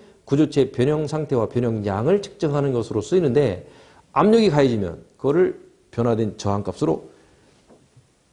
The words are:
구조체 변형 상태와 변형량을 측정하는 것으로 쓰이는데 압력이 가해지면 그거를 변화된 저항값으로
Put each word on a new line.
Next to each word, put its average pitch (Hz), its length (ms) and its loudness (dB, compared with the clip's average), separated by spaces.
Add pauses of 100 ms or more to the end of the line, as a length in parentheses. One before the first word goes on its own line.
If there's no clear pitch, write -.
(240)
구조체 143 480 0
변형 151 340 0
상태와 143 420 -2
변형량을 113 720 0
측정하는 143 520 -2
것으로 117 280 -2
쓰이는데 143 680 0 (440)
압력이 214 380 4
가해지면 113 540 0 (120)
그거를 160 440 0 (320)
변화된 113 440 -2
저항값으로 101 760 -4 (1200)